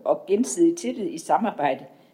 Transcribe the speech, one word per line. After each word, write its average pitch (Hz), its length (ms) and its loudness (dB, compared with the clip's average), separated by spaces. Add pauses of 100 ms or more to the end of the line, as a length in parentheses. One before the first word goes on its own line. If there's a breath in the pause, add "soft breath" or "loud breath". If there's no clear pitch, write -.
og - 220 -2
gensidig 180 500 2
tillid 240 300 -6
i 160 120 -8
samarbejde 151 680 -2 (300 soft breath)